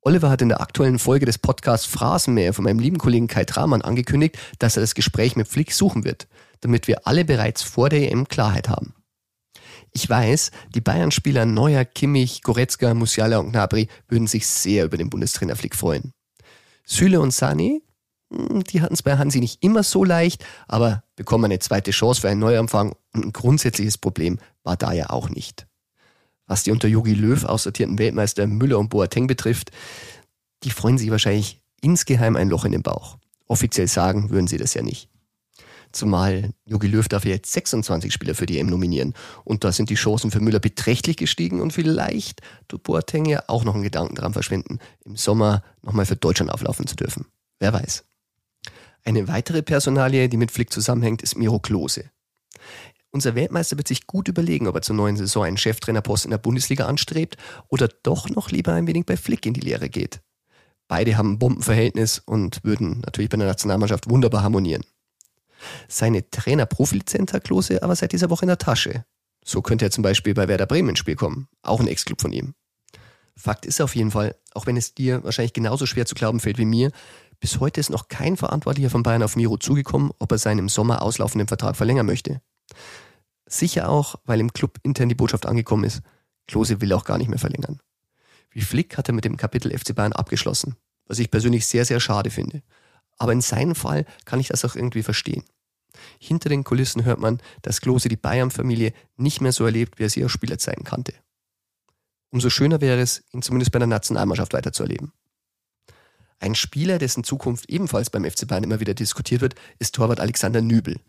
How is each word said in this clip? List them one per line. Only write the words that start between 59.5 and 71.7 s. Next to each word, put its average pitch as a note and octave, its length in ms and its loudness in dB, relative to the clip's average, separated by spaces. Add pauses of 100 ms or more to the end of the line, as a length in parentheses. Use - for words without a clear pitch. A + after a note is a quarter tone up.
die B2+ 80 -4
Lehre C2 260 -4
geht. - 320 -8 (680)
Beide G#2+ 280 2
haben G#2 160 2
ein G#2 60 -2
Bombenverhältnis A2+ 800 2
und - 460 -4
würden G#2 420 -2
natürlich - 240 -4
bei A2 80 -2
der G2+ 80 0
Nationalmannschaft G2+ 640 0
wunderbar A#2 320 4
harmonieren. G2 400 0 (1080)
Seine A2+ 420 0
Trainer-Profilizenz C#3+ 1000 0
hat G3 120 -4
Klose F#3 380 0
aber F3+ 140 0
seit - 160 -2
dieser F3 160 0
Woche E3 140 0
in F3+ 60 0
der F3+ 100 2
Tasche. - 460 -2 (380)
So - 200 -4
könnte A2 240 2
er F#2+ 40 0
zum A2+ 120 -2
Beispiel G2 320 2
bei G2 120 2
Werder F#2+ 200 2
Bremen D3+ 240 2
ins - 80 -2
Spiel - 180 -4
kommen. G2+ 320 -4 (140)
Auch - 180 0